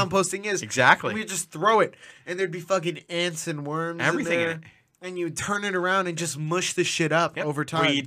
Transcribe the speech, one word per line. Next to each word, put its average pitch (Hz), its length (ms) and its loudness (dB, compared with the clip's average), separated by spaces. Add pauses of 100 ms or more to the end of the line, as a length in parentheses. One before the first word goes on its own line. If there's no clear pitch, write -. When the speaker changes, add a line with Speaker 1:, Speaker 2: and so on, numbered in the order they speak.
Speaker 1:
composting 190 400 0
is. 196 160 -2
Speaker 2:
Exactly. 127 500 4
Speaker 1:
We 220 80 -4
would 214 80 -6
just 180 220 -8
throw 202 300 4
it, - 140 2 (320)
and 180 120 -6
there'd 185 120 0
be 156 100 -8
fucking 170 400 -2 (100)
ants 170 360 -2
and 147 200 -4
worms 165 360 -4
Speaker 2:
Everything 170 320 0
Speaker 1:
in 170 60 2
Speaker 2:
in 170 60 0
Speaker 1:
there. 165 100 -4
Speaker 2:
it. 160 60 -14 (400)
Speaker 1:
And 180 160 -8
you 175 80 -2
would 143 100 -8
turn 202 280 -2
it 202 100 -2
around 185 340 2
and 170 100 -4
just 160 200 -4
mush 170 360 -2
the 180 100 2
shit 160 280 0
up 160 240 2
Speaker 2:
Yep. 151 100 -4
Speaker 1:
over 147 140 -2
Speaker 2:
Where 147 40 -2
Speaker 1:
time. 151 300 2
Speaker 2:
you, 139 120 0